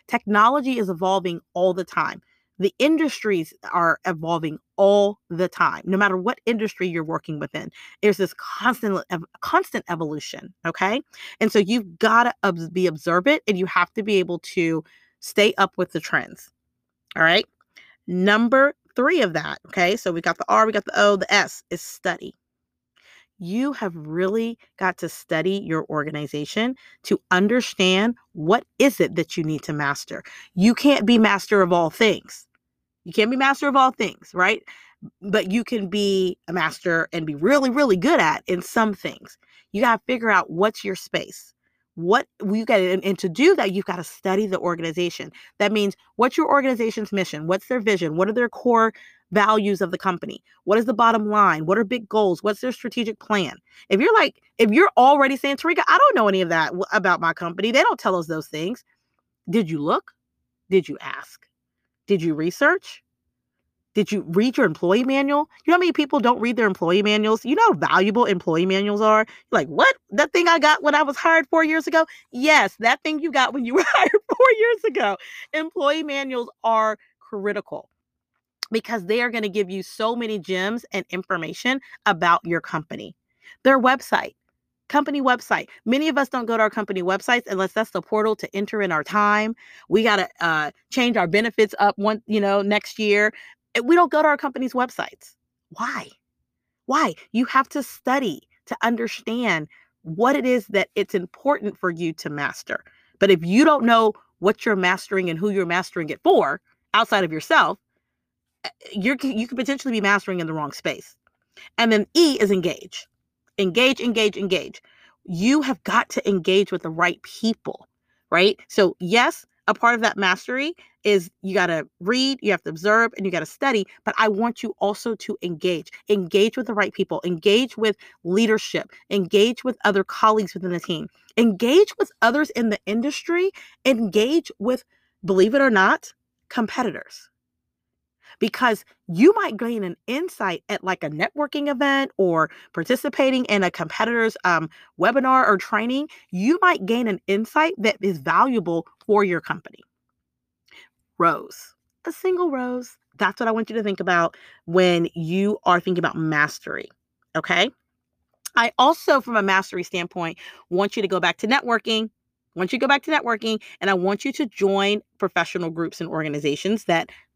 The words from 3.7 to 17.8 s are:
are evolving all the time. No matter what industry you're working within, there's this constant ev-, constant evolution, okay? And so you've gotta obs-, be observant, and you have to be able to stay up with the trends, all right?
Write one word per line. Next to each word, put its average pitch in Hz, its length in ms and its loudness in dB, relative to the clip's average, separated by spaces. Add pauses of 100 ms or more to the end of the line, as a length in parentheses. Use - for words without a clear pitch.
are 170 320 0
evolving 160 540 -4 (180)
all 202 420 4 (120)
the 175 180 -2
time. 139 380 -2
No 190 100 0
matter 196 220 2
what 208 260 -4
industry 214 420 -4
you're 165 160 -4
working 156 360 -8
within, - 340 -10 (300)
there's 208 160 2
this 185 160 -2
constant 208 760 -4
ev-, 170 160 -8 (160)
constant - 480 -2
evolution, 160 640 -8 (140)
okay? 196 340 -2 (400)
And 214 100 0
so 226 80 2
you've 196 400 -2
gotta 233 440 4
obs-, 170 260 -2
be 180 180 0
observant, 175 600 0
and 196 100 -2
you 190 60 -2
have 180 300 0
to 220 80 -4
be 202 140 0
able 175 240 -2
to 165 440 -2 (360)
stay - 360 2
up 190 220 0
with 180 140 -4
the 160 80 -6
trends, - 500 -6 (640)
all 165 60 0
right? 175 240 2 (600)